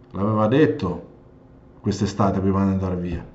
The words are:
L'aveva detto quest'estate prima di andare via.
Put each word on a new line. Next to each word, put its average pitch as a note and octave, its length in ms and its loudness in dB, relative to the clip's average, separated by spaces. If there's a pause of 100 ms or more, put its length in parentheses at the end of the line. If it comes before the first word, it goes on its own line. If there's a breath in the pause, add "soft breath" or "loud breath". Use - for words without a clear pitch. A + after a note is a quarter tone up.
(120)
L'aveva G#2+ 360 0
detto B2+ 580 2 (760)
quest'estate G2 600 0
prima G2 240 2
di G2 80 2
andare F#2 240 -2
via. F2 280 -6 (100)